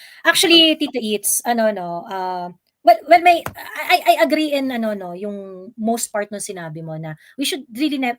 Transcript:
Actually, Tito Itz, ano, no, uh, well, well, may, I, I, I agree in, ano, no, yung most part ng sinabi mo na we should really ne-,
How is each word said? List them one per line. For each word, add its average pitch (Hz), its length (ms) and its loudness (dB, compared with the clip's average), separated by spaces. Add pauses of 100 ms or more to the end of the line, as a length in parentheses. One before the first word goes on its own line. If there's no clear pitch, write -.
(260)
Actually, 330 560 6
Tito 262 160 -4
Itz, 214 480 -4
ano, 233 240 2
no, 175 400 -6
uh, 185 400 -6 (320)
well, 339 240 6
well, 330 160 6
may, 339 320 4
I, - 320 -10
I, 359 160 4
I 330 240 4
agree 302 240 0
in, 269 240 -2
ano, 220 240 -2
no, 180 160 -10
yung 196 640 -10
most 226 320 -2
part 208 240 -4
ng 202 80 -8
sinabi 165 400 -10
mo 160 160 -10
na 156 160 -10 (240)
we 277 80 -4
should 285 320 -6
really 277 240 -2
ne-, 247 180 -2